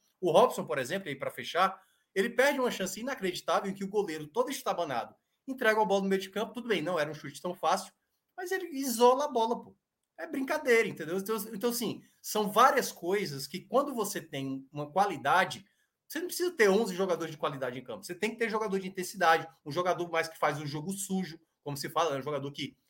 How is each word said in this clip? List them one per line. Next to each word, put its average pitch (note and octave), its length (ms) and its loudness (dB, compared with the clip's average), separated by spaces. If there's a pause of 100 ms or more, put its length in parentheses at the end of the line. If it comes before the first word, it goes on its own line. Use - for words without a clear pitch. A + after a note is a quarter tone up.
(200)
O F3 100 2
Robson, G3 340 6
por D3 140 -2
exemplo, E3 300 -4
aí C3+ 80 -6
pra C3 140 -4
fechar, F3 480 0 (360)
ele A3+ 160 0
perde C4+ 300 2
uma A#3+ 100 0
chance F#3+ 280 -6
inacreditável G3+ 720 -2
em F#3+ 40 -6
que G3 100 -8
o F#3+ 40 -8
goleiro, E3+ 380 -2
todo C4 240 0
estabanado, E3 640 -4 (320)
entrega A3 360 2
a - 20 4
bola G3 180 2
no G3 60 -2
meio F#3+ 140 2
de - 80 -12
campo. A3 240 -4
Tudo A#3 140 -10
bem, F#3 120 2
não E3+ 180 -2
era D3 120 0
um D3+ 40 -10
chute D3 280 -14
tão F3+ 120 -4
fácil, F#3 380 -2 (440)
mas F4+ 160 -6
ele F#4 160 -4
isola C4 560 4
a C#4+ 40 -4
bola, A#3+ 340 0
pô. - 140 -20 (400)
É E4 100 -8
brincadeira, C4+ 600 2
entendeu? D#3+ 300 -4
Então, G#3+ 180 -2 (160)
então, A#3 180 0
assim, A#3 300 -4 (220)
são G#3 280 0
várias C4 420 6
coisas E3+ 560 -2
que F3+ 120 -8
quando C#4 320 0
você G3 280 -4
tem C3+ 520 -8
uma D3 180 -6
qualidade, F3 760 2 (400)
você D#4 140 -6
não F4+ 60 -4
precisa F4 260 -2
ter G#3 180 6
onze G3 240 2
jogadores F3 380 -2
de D3+ 60 -14
qualidade C3 400 -4
em B2 40 -12
campo. G#2+ 220 -12
Você F3 100 -10
tem G#3+ 160 -2
que A3+ 60 -12
ter A3+ 120 0
jogador G#3+ 300 0
de F#3 80 -4
intensidade, F3 640 2 (180)
um C#3+ 60 -6
jogador F3 360 0
mais E3 200 0
que - 100 -14
faz D3+ 220 0
o D#3 60 -8
jogo D3+ 260 -6
sujo, F#3 480 -4 (240)
como C#3+ 120 -6
se D#3 120 -6
fala, D#3 260 2
é C3+ 40 -2
um B2+ 40 -6
jogador C#3+ 300 -4
que C#3+ 240 -10 (140)